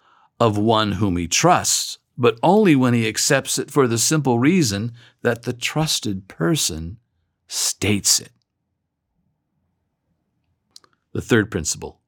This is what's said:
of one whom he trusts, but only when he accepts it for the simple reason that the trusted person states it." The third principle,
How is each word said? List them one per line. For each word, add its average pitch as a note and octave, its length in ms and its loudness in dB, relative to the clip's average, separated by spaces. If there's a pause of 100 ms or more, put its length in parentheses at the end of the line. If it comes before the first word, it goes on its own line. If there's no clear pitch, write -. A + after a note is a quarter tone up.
(420)
of G#2+ 160 2
one G#2+ 360 2
whom F#2+ 220 0
he F2 100 -2
trusts, - 720 0 (180)
but A#2+ 260 2
only F#3 320 6
when B2+ 180 2
he A2+ 140 0
accepts - 500 -2
it - 140 -6
for C3+ 160 2
the A2+ 100 0
simple C3+ 420 0
reason A#2+ 520 2 (300)
that A#2 220 -2
the B2 100 -6
trusted A#2+ 760 -4
person A2+ 720 -4 (500)
states - 720 -2
it." - 140 -20 (2750)
The F#2+ 80 -6
third A2 280 2
principle, - 580 -8